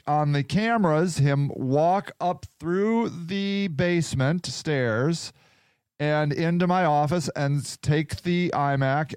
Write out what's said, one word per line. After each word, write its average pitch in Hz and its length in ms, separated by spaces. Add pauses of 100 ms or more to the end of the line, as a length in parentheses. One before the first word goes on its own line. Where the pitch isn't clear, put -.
on 147 240
the 143 120
cameras 180 760
him 143 380
walk 156 560 (100)
up 175 240 (140)
through 202 500
the 196 580
basement 170 800
stairs 131 880 (680)
and 151 320
into 170 340
my 180 200
office 147 500
and 143 240
s-, - 220
take 151 420
the 175 300
iMac 139 640